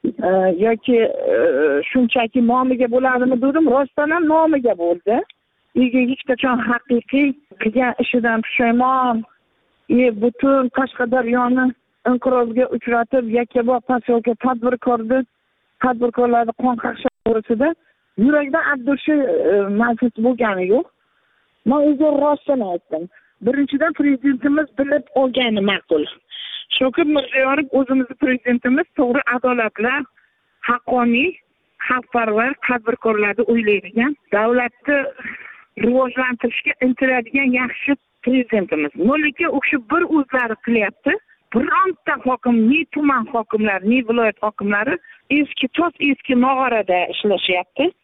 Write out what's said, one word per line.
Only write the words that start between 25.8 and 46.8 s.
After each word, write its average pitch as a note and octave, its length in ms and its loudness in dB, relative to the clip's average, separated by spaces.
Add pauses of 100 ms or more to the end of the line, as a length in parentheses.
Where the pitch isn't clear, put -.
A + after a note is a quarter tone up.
Shavkat C#4 420 0
Mirziyoyev C4+ 640 0
o'zimizni C4 460 0
prezidentimiz B3 760 0
to'g'ri, B3 340 0
adolatli, A#3+ 680 -2 (680)
haqqoniy, A#3+ 680 0 (500)
xalqparvar A#3 800 -2
tadbirkorlarni G#3+ 840 -2
o'ylaydigan, A3 720 0 (120)
davlatni A#3+ 680 0 (800)
rivojlantirishga B3+ 1040 -2
intiladigan B3+ 760 0
yaxshi B3+ 420 -2 (220)
prezidentimiz. G#3 760 -2
Lekin D4+ 540 0
u C#4 120 -2
kishi - 200 -2
bir D#4+ 240 0
o'zlari C4 580 0
qilyapti. A#3 540 -2 (360)
Bironta D#4+ 640 0
hokim, B3 440 0
ni C#4+ 220 2
tuman C#4 420 -2
hokimlari, G#3+ 640 -2
ni B3+ 140 2
viloyat A3+ 360 0
hokimlari G#3 600 -4 (300)
eski C#4 400 -2
tos, E4+ 300 -2
eski C#4 380 -2
nog'orada A#3+ 600 2 (100)